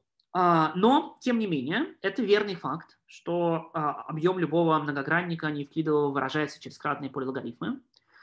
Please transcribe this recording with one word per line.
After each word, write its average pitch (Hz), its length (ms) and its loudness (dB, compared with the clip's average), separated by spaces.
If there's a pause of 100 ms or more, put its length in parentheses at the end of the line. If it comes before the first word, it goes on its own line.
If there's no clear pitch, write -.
(360)
А, 170 400 4
но, 240 460 4
тем 240 180 0
не 214 80 0
менее, 175 560 -2
это 196 180 -2
верный 208 340 2
факт, 160 520 -8
что, 170 680 -2
а, 151 300 -4
объем 160 340 0
любого 160 420 2
многогранника 151 680 -2
неевклидового 147 640 0
выражается 139 500 -2
через - 160 -16
кратные 139 320 -6
полилогарифмы. 131 720 -6 (420)